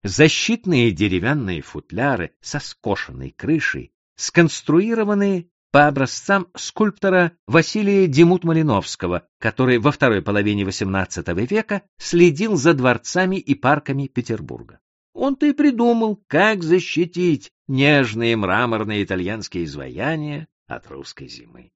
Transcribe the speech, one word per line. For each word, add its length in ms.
Защитные 880
деревянные 680
футляры 800
со 180
скошенной 720
крышей 600
сконструированы 1300
по 160
образцам 680
скульптора 760
Василия 600
Демут-Малиновского, 1160
который 400
во 120
второй 300
половине 420
восемнадцатого 760
века 420
следил 580
за 200
дворцами 600
и 180
парками 500
Петербурга. 720
Он-то 340
и 60
придумал, 760
как 340
защитить 920
нежные 680
мраморные 680
итальянские 600
изваяния 840
от 200
русской 400
зимы. 480